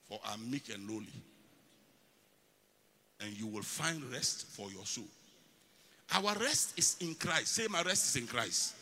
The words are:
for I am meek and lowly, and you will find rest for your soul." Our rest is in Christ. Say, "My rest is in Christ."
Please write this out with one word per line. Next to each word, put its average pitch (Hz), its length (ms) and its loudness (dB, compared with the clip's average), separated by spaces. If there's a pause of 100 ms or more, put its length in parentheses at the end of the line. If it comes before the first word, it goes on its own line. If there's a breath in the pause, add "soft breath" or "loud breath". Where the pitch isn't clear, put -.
for 104 160 -8
I 107 100 -4
am 113 160 -6
meek 139 220 -2
and 101 160 -8
lowly, 107 240 -6 (2000)
and 104 160 -6
you 110 100 -4
will 104 160 -4
find 147 480 -2
rest - 360 -2
for 101 240 -8
your 98 160 -10
soul." - 220 -6 (1040 loud breath)
Our 196 220 6
rest 240 420 2
is - 220 6
in 165 140 -2
Christ. 160 400 2
Say, 226 140 2
"My 180 140 2
rest 180 240 4
is - 100 2
in 117 100 0
Christ." 113 560 0